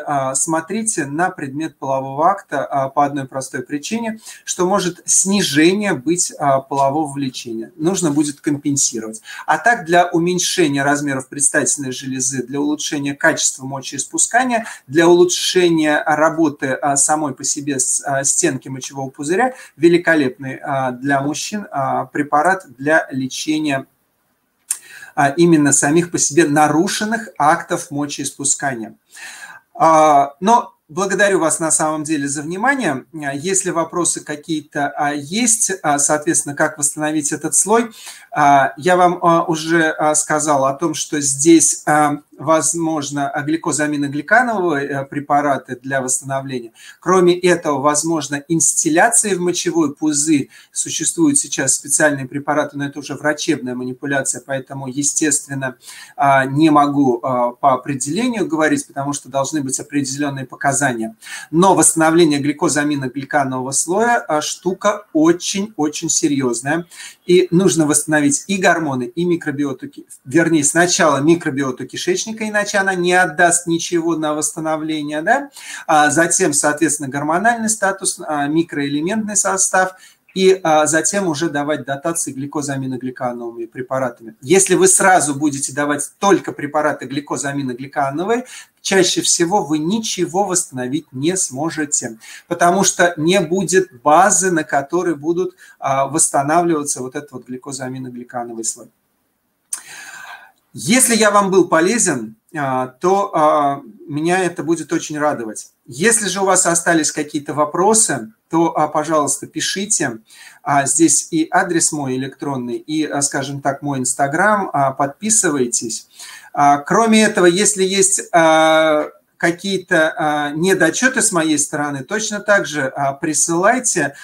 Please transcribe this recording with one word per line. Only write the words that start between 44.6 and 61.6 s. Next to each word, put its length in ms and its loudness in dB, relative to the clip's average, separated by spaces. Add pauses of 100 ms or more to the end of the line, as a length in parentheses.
э, 180 -6
препараты 680 -2
для 260 -4
восстановления. 720 -6 (280)
Кроме 380 4
этого, 420 2
возможно, 680 -2
инстилляции 880 2
в 60 -4
мочевой 520 0
пузырь. 560 0 (220)
Существуют 640 0
сейчас 380 -2
специальные 520 0
препараты, 500 -4
но 80 -4
это 140 -8
уже 140 -10
врачебная 600 -2
манипуляция, 680 -6
поэтому, 440 -8
естественно, 880 -2 (400)
а, 300 4
не 260 4
могу, 500 4
а, 300 0
по 220 2
определению 720 -4
говорить, 400 0
потому 260 -6
что 160 -10
должны 320 -4
быть 180 -6
определенные 680 -4
показания. 680 -2 (360)
Но 240 6